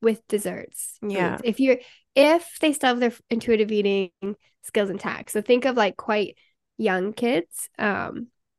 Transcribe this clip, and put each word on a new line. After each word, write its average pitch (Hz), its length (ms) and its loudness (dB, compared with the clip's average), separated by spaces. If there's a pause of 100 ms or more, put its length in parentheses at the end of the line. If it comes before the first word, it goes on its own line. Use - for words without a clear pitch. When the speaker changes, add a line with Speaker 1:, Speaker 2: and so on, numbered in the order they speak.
Speaker 1:
with 220 260 0
desserts. - 720 -6
Speaker 2:
Yeah. 196 360 -2
Speaker 1:
Foods. - 80 -10
If 233 140 -2
you're, 262 180 4 (380)
if 311 440 4
they 311 140 2
still 269 160 0
have 240 100 0
their 240 120 2
f-, - 180 -16
intuitive 226 420 0
eating 196 380 0 (540)
skills 202 260 0
intact. - 420 -8
So 214 100 -2
think 247 240 4
of, 254 120 0
like, 202 180 2
quite - 420 -4 (400)
young 196 360 0
kids. - 560 -4 (100)
Um, 208 480 -4 (320)